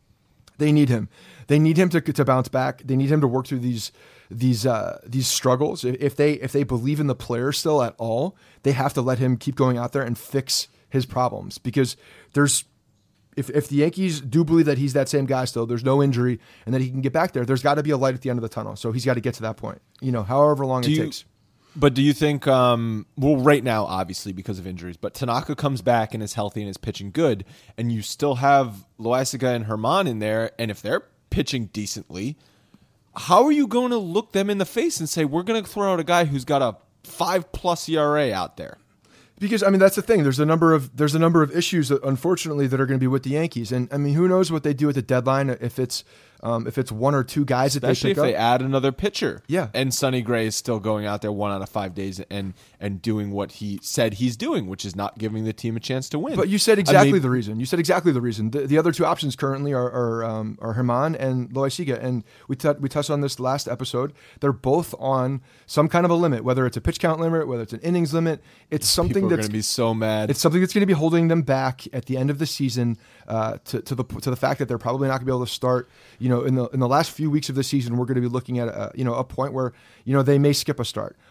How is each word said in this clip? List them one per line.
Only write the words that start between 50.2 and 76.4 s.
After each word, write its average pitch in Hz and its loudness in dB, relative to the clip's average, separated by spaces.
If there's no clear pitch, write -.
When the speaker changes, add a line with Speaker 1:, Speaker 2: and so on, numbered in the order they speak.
Speaker 2:
Gray 113 0
is 110 -2
still 113 -2
going 107 -2
out 101 -4
there 104 -2
one 101 -2
out 95 -6
of - -12
five 95 -6
days 95 -8
and, 98 -8
and 98 -6
doing 107 -2
what 98 -4
he 101 -8
said 113 -2
he's 117 -2
doing, 214 -4
which 95 -10
is 92 -10
not 101 -6
giving 110 -6
the 110 -4
team 113 -6
a 117 -6
chance 131 -6
to 151 -4
win. 254 -4
Speaker 1:
But 190 2
you 196 0
said 220 4
Speaker 2:
I 202 2
Speaker 1:
exactly 151 8
Speaker 2:
mean 170 4
Speaker 1:
the 127 2
reason. 110 -2
You 127 -4
said 170 -2
exactly 170 2
the 127 2
reason. 110 -2
The, 139 -4
the 147 4
other 160 4
two 170 0
options 156 -2
currently 139 -2
are, 123 0
are, 117 -2
um, 110 -6
are 110 -4
Germán 127 0
and 127 -2
Loaisiga. 135 -2
And 127 -4
we 135 -4
t-, 151 -2
we 139 -2
touched 147 -4
on 147 0
this 139 -4
last 131 -2
episode. 127 -4
They're 139 2
both 143 0
on 131 -2
some - 2
kind 175 2
of 170 4
a 170 4
limit, 147 2
whether 127 2
it's 123 -4
a - -8
pitch - -2
count 160 0
limit, 165 0
whether 117 -4
it's 110 -12
an 110 -8
innings 170 0
limit. 165 0
It's 151 -4
something 175 2
Speaker 2:
People 175 2
are 160 2
Speaker 1:
that's 107 -2
Speaker 2:
gonna 107 -4
be 107 -2
so 113 0
mad. 110 0
Speaker 1:
It's 139 -2
something 170 4
that's 180 0
gonna 202 4
be 190 4
holding 165 2
them 165 2
back 131 -2
at 127 -6
the 127 -4
end 131 0
of 143 -2
the 156 -2
season, 120 -2
uh, 110 -4
to, - -6
to - -8
the, 123 -2
to 113 -8
the 127 -2
fact 135 -2
that 131 -4
they're 120 -4
probably 135 -2
not 131 0
gonna 123 -6
be 131 -2
able 123 -2
to - -8
start. 127 -2
You 123 0
know, 123 2